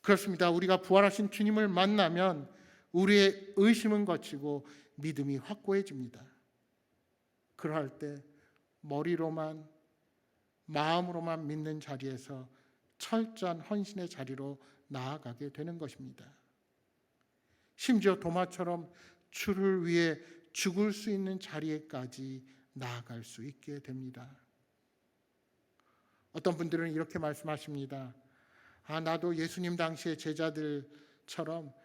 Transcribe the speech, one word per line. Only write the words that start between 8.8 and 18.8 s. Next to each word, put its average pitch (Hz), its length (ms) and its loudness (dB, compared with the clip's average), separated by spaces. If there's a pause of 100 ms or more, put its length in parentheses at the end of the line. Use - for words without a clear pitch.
머리로만, 156 880 -4 (960)
마음으로만 165 840 0
믿는 156 320 -6
자리에서 131 680 -10 (500)
철저한 220 640 -2
헌신의 190 500 -4
자리로 135 520 -10 (260)
나아가게 143 640 -8
되는 165 260 -8
것입니다. 131 480 -12 (1500)
심지어 202 440 4
도마처럼 175 720 -2 (400)